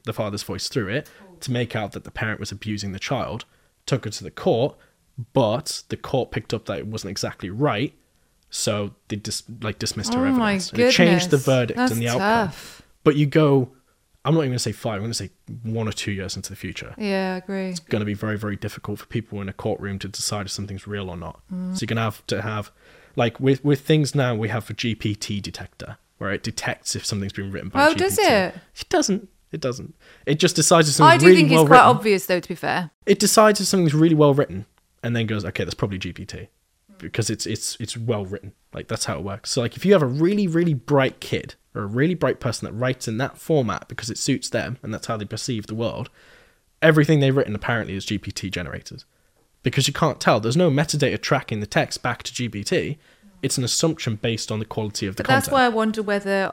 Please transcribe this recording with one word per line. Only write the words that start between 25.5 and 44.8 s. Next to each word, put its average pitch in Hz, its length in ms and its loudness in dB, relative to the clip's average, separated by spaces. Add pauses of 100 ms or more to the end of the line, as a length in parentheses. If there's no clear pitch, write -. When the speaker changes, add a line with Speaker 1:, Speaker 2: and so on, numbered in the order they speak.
Speaker 1:
where 101 120 -6
it - 140 -6
detects - 500 -6
if - 100 -8
something's 98 280 -4
been 98 180 -8
written 95 200 -8
by 285 140 2
Speaker 2:
Oh, 302 40 8
Speaker 1:
G 320 60 2
P 311 40 -4
T. 339 60 0
Speaker 2:
does 392 140 -2
it? 233 360 2 (240)
Speaker 1:
It - 100 -14
doesn't. 208 400 0 (220)
It 160 100 -8
doesn't. 131 340 -8 (300)
It 151 140 2
just 175 160 2
decides 165 340 6
if 135 60 0
Speaker 2:
I - 20 -2
Speaker 1:
something's 311 260 10
Speaker 2:
do 165 40 10
Speaker 1:
really 185 140 12
Speaker 2:
think 156 100 8
it's - 60 8
Speaker 1:
well 160 100 8
Speaker 2:
quite - 120 12
Speaker 1:
written. 240 180 10
Speaker 2:
obvious, 202 300 2
though, 180 140 2
to - 80 -10
be 180 60 -6
fair. 151 360 -2 (160)
Speaker 1:
It 202 120 4
decides 214 420 6
if 190 60 -2
something's 175 260 4
really 160 220 6
well 147 200 8
written 107 320 -2 (360)
and 117 140 -2
then 113 100 0
goes, 107 180 -2
"Okay, - 200 -4
that's 90 100 0
probably 101 240 -2
G 92 140 -8
P 95 120 -12
T," 92 240 -14 (500)
because - 300 -4
it's, 107 160 -4
it's, - 360 -6
it's 113 160 -8
well 113 280 -2
written. 98 280 -12 (200)
Like, - 140 -12
that's - 200 -6
how 92 120 -4
it 82 60 -8
works. 98 260 -10
So, 131 100 -2
like, 117 160 -4
if - 80 -8
you 196 100 6
have 175 80 6
a 139 40 2
really, 175 400 2
really 170 280 2
bright 135 440 2
kid - 380 -8 (180)
or 117 80 -6
a 101 40 -6
really 135 280 0
bright 139 240 -2
person - 280 -6
that - 60 -8
writes 127 360 -4
in 110 80 -4
that 131 220 -6
format 139 500 0
because - 220 -10
it - 80 -8
suits - 320 -2
them 113 320 -4